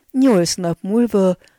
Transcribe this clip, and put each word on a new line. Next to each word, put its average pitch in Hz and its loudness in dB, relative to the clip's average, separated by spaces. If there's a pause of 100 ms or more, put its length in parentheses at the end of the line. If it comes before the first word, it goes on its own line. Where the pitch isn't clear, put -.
(100)
nyolc 240 2
nap 170 -6
múlva 202 0 (220)